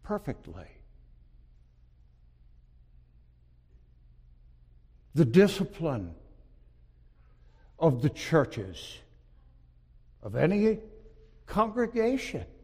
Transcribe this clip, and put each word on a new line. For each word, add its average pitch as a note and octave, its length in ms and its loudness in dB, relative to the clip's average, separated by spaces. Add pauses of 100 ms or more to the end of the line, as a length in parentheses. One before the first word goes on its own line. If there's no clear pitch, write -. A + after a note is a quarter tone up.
perfectly. B2 640 -8 (4000)
The D#3 100 6
discipline D3 880 2 (1600)
of C3 240 2
the C#3+ 80 2
churches, - 880 -2 (1200)
of G#2+ 140 -8
any G#3 420 2 (680)
congregation A3+ 1000 -2 (180)